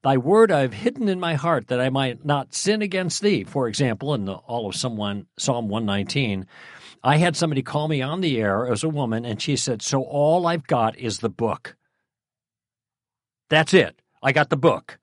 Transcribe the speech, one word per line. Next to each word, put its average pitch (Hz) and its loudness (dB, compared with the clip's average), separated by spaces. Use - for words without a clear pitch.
"Thy 135 4
word 190 6
I've 135 2
hidden 240 -2
in 185 -2
my 170 -2
heart 147 0
that 123 0
I 131 2
might 131 -2
not 147 -2
sin 214 0
against 185 -4
thee," 202 2
for - -2
example, 131 0
in 104 -2
the, 95 -4
all 117 -6
of 92 -6
someone, 104 -4
Psalm 120 -2
one 107 -2
nineteen, 101 -2
I 139 4
had 170 2
somebody 151 -2
call 147 -4
me 143 0
on 156 -4
the 139 0
air 104 0
as 107 -2
a 160 -2
woman, 120 -2
and 110 -6
she 143 -2
said, 117 -4
"So 139 -2
all 156 2
I've 170 -2
got 113 2
is 110 -6
the 113 -2
book." - -6
That's 151 4
it. 127 4
I 135 2
got 147 2
the 160 0
book. 131 0